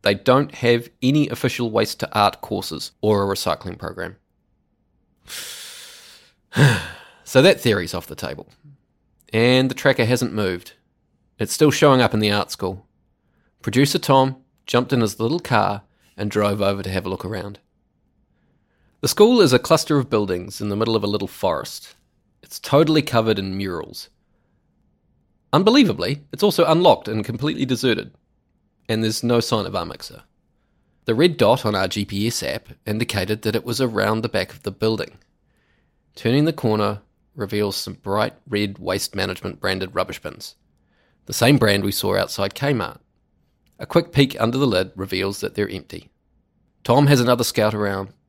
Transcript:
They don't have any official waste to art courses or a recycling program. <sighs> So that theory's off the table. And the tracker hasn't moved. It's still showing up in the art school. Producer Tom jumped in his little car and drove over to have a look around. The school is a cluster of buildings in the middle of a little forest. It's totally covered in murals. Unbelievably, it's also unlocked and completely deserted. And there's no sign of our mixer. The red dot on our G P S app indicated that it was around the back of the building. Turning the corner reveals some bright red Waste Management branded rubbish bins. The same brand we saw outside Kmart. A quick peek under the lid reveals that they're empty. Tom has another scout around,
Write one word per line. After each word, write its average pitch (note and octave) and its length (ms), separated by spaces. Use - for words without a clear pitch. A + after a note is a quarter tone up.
They G2+ 120
don't C3+ 400
have A#2+ 340
any C#3+ 260
official A#2+ 400
waste G#2+ 300
to - 120
art G#2 300
courses - 500
or G#2 200
a G2+ 60
recycling F2+ 500
program. F2 380
<sighs> A#2 260
So C3 200
that F3+ 180
theory's G2 320
off E2+ 140
the - 80
table. - 340
And B2+ 380
the B2 60
tracker B2+ 300
hasn't A#2+ 280
moved. F#2 400
It's - 160
still D3+ 160
showing C3+ 320
up A#2 140
in G#2+ 40
the G#2+ 120
art G#2 180
school. F#2+ 380
Producer C3+ 380
Tom C3+ 380
jumped B2 260
in B2+ 100
his G#2 180
little C3 200
car G2+ 440
and G2+ 140
drove G#2 300
over G2 200
to G2 80
have F#2+ 160
a F#2 40
look F#2 140
around. G2+ 360
The C#3+ 60
school A#3 320
is C#3+ 140
a B2 60
cluster D#3 380
of B2+ 120
buildings F#2+ 520
in G#2 80
the G2+ 60
middle A2+ 200
of G#2 80
a G#2+ 40
little G2+ 200
forest. - 680
It's - 160
totally D#3 420
covered A2 380
in F#2+ 160
murals. F#2 540
Unbelievably, E3 800
it's - 120
also G3 220
unlocked D#3+ 420
and G#2+ 160
completely C3 420
deserted. B2 480
And A2+ 160
there's A2 200
no A#2+ 160
sign A2 260
of G2 100
our E2+ 100
mixer. - 380
The A2+ 100
red D#3 220
dot A#2 280
on G#2 100
our F#2+ 120
G G#2 160
P G2+ 240
S - 160
app - 260
indicated G#2+ 560
that A2 140
it - 80
was A#2+ 160
around A2 420
the A2+ 80
back F#2+ 220
of - 120
the G2+ 80
building. A2 460
Turning C3 300
the D#3+ 80
corner G#2+ 500
reveals G#2 420
some G2 160
bright G2+ 400
red G#2 300
Waste - 380
Management F#2+ 460
branded F#2+ 340
rubbish - 260
bins. - 340
The - 80
same C3+ 240
brand G2+ 280
we G2+ 60
saw G2 260
outside G2 360
Kmart. C#3 440
A - 60
quick - 260
peek C#3 300
under A#2 160
the C#3 100
lid F#2 280
reveals G2 440
that - 160
they're G#2 140
empty. - 400
Tom C#3 240
has C#3 140
another A#2+ 240
scout A2 280
around, G2+ 360